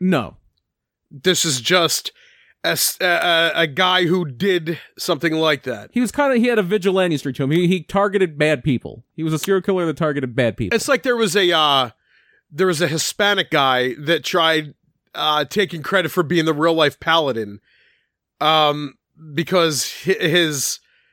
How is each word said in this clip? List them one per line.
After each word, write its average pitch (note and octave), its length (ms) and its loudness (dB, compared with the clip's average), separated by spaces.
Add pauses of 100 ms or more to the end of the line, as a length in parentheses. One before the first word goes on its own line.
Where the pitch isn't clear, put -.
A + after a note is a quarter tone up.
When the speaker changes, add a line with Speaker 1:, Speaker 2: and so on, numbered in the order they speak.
Speaker 1:
No. D#3+ 360 0 (720)
Speaker 2:
This E3+ 340 0
is C3+ 160 -2
just E3 520 0 (520)
a E3+ 40 -2
s-, - 320 -2
a, F#3 40 -2
a, E3 580 2
a E3 40 2
guy F#3 400 2
who F3+ 180 2
did D#3+ 540 -2 (200)
something D#3+ 360 -2
like D#3 300 0
that. A2 280 -8
Speaker 1:
He A#3+ 80 0
was A#3+ 100 0
kinda, C#4 260 2
he A#3+ 120 4
had A#3 100 2
a G#3 40 4
vigilante F#3 540 0
streak C#3 200 -6
to C#3+ 80 -2
him. C3+ 60 0
He, F3 180 2
he F3 140 0
targeted F#3+ 560 0
bad D3 260 0
people. A#2+ 400 -4 (100)
He D#3 80 -10
was D#3+ 100 -2
a D#3 60 -2
serial F#3+ 240 0
killer F#3 240 0
that D3+ 100 -2
targeted C#3+ 380 -4
bad A#2 220 0
people. - 180 -2
Speaker 2:
It's - 140 -2
like C4+ 140 2
there B3 140 0
was G3+ 200 0
a, F3+ 160 4
uh, C#3+ 380 2 (600)
there E3+ 160 0
was E3 140 0
a E3+ 80 2
Hispanic G3 640 -2
guy C3 480 2
that D3+ 260 0
tried, D#3+ 500 0 (400)
uh, D3+ 300 0
taking E3+ 380 -4
credit F3+ 280 0
for F3 120 0
being D#3+ 220 0
the D#3+ 100 0
real D#3+ 200 2
life D3+ 240 2
Paladin, A#2+ 640 -2 (800)
um, D3 540 0 (380)
because D#3+ 600 0 (120)
hi-, F#3 100 0
his D#3 640 0 (320)